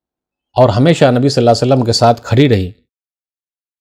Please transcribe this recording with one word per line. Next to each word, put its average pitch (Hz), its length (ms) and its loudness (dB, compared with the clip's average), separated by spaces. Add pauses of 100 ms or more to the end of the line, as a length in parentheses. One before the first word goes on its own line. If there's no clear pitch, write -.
(560)
और 127 140 2
हमेशा 139 400 0
नबी 123 200 0
सल्लल्लाहु 120 260 0
अलैहि - 80 -4
वसल्लम 127 220 0
के 113 60 -2
साथ 117 320 0
खड़ी 135 240 0
रही। 98 240 -2 (1080)